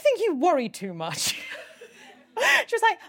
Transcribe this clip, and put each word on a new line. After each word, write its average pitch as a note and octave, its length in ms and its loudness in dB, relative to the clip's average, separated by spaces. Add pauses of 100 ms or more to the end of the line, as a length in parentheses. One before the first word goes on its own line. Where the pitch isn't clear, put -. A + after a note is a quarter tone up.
think B4+ 180 2
you G#4 140 2
worry C4 340 2
too F#3+ 260 -10
much?" D#3+ 460 -4
<laughs> - 60 -14 (1200)
She - 100 -6
was G#4+ 60 0
like, A4 160 2 (100)